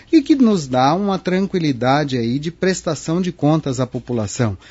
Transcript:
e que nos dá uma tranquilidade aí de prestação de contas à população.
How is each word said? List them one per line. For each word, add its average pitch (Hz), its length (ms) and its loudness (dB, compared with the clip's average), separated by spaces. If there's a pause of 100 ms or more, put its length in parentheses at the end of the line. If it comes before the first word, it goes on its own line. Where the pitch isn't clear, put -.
(100)
e 320 100 6
que 294 140 2
nos 214 320 2
dá 131 300 2
uma 196 200 -2
tranquilidade 151 1000 0
aí 120 220 -2
de 165 100 -6
prestação 175 720 -2
de 180 80 -4
contas 147 480 0
à 127 80 0
população. 117 720 -4 (120)